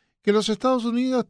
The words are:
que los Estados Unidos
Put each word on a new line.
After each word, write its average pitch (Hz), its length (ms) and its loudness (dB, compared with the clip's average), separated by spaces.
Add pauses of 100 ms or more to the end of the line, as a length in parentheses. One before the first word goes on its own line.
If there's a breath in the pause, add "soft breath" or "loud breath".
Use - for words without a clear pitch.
(220)
que 202 100 0
los 214 160 2
Estados 240 360 0
Unidos 247 460 -2